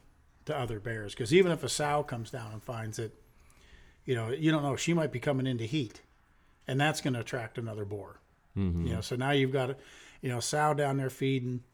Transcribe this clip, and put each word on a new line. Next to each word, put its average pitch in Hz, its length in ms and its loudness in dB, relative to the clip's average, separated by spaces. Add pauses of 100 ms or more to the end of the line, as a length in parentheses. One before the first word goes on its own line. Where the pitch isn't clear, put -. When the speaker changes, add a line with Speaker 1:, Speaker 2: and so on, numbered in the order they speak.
(460)
Speaker 1:
to 151 100 -2
other 117 220 -2
bears. 107 360 -6
'Cause 120 180 -2
even 180 180 8
if 151 140 0
a 123 40 0
sow 147 360 0
comes 117 260 -8
down 113 220 -10
and 107 100 -12
finds 110 380 -8
it, 113 120 -6 (920)
you 131 100 0
know, 113 160 -2
you 156 220 2
don't 151 100 4
know, 139 140 0
she 165 180 2
might 160 180 2
be 127 60 -4
coming 131 280 2
into 120 180 0
heat, 120 380 -4 (640)
and 135 120 2
that's 151 200 2
gonna 127 200 -2
attract 113 380 -8
another 110 260 -6
boar. 98 360 -10 (360)
Speaker 2:
Mm-hmm. 87 300 2
Speaker 1:
You 117 80 0
know, 113 60 -2
so 123 160 -4
now 131 160 0
you've 135 200 4
got, 135 240 0 (460)
you 135 60 -4
know, 123 120 -2
sow 151 340 2
down 139 240 2
there 131 120 0
feeding. 127 520 -2 (120)